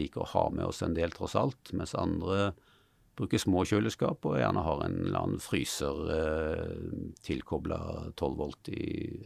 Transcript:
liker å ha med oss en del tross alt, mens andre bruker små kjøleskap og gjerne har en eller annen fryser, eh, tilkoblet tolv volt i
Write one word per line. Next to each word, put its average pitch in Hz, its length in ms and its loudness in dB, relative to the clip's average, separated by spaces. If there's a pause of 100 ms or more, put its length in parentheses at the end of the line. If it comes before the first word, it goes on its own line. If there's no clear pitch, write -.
liker - 160 -6
å - 60 -4
ha - 240 2
med - 180 0
oss - 140 -4
en 87 100 2
del 82 160 2
tross - 260 -8
alt, - 380 0
mens 90 220 -4
andre 92 580 2 (640)
bruker 107 180 0
små 92 300 4
kjøleskap - 560 2
og - 160 2
gjerne - 240 4
har 78 220 2
en 50 80 0 (100)
eller 50 160 2
annen 50 240 0
fryser, - 540 0 (100)
eh, 80 720 0 (440)
tilkoblet 80 920 -4
tolv 69 220 0
volt 73 320 -6
i - 560 -4